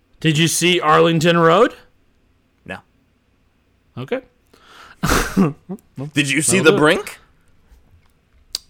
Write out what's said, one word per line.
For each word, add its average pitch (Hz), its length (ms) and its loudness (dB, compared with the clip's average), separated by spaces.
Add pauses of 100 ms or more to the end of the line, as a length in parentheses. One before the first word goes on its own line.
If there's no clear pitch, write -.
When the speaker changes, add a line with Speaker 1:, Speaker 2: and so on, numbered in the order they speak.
(200)
Speaker 1:
Did 156 180 0
you 165 80 2
see 170 340 0
Arlington 165 580 2
Road? 170 360 2 (920)
Speaker 2:
No. 92 140 -14 (1200)
Speaker 1:
Okay. 247 240 -10 (800)
<laughs> - 0 - (1120)
Speaker 2:
Did 143 160 -2
you 139 120 -4
see 185 160 0
Speaker 1:
That'll 170 60 0
Speaker 2:
The 160 60 4
Speaker 1:
do 139 60 4
it. - 20 0
Speaker 2:
Brink? 165 400 0 (1500)